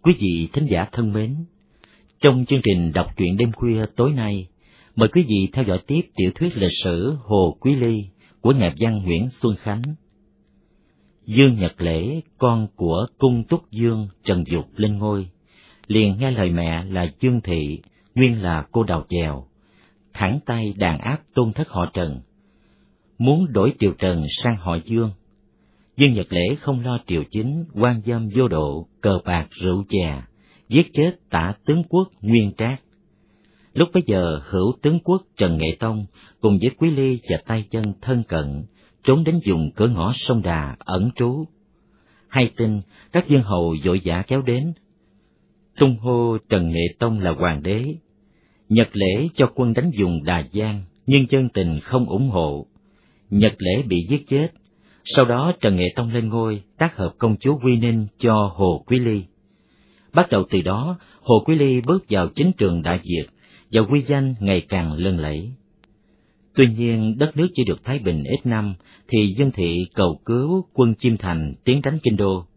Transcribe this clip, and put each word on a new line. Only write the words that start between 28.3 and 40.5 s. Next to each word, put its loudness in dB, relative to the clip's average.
vô 4
độ, -4
cờ 2
bạc -2
rượu -2
chè, -2
giết 4
chết 2
tả -2
tướng 0
quốc 2
Nguyên 2
Trác. -4
Lúc 2
bấy 4
giờ, 0
hữu 0
tướng 2
quốc 0
Trần 2
Nghệ -2
Tông -4
cùng 4
với 2
Quý 2
Ly 0
và 0
tay -2
chân -2
thân -2
cận -6
trốn 4
đến 0
vùng 0
cửa 2
ngõ 0
sông -2
Đà -4